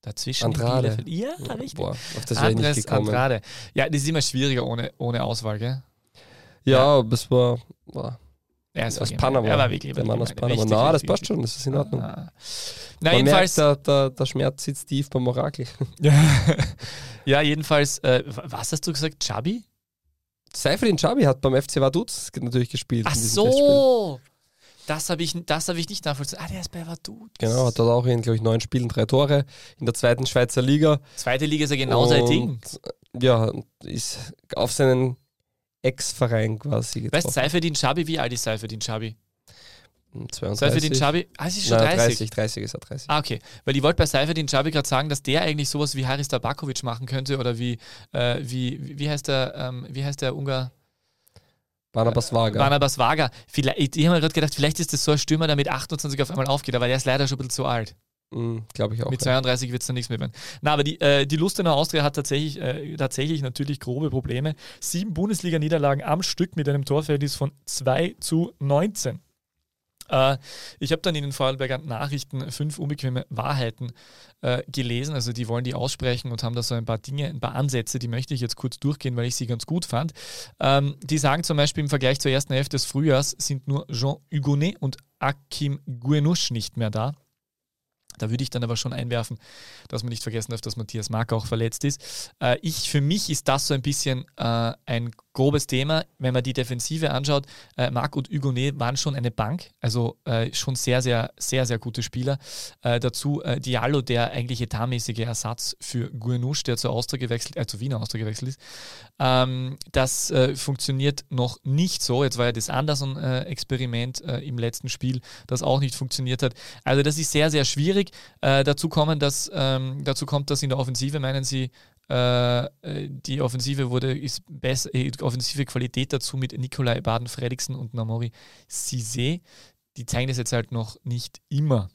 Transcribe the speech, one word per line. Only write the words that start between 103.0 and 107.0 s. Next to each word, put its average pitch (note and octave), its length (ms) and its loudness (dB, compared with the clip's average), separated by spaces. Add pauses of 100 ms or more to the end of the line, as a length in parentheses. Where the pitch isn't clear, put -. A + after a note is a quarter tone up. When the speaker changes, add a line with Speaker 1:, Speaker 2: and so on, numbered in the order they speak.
Speaker 1:
dazu, C#3+ 420 -2
äh, B2 160 -2
Diallo, B2+ 440 0
der A#2+ 300 0
eigentlich B2 280 -4
etatmäßige A#2 600 -4
Ersatz A#2 600 -4
für - 300 -4
Guenouche, B2 540 -2
der A#2+ 120 0
zur - 160 -2
Austria B2 260 -4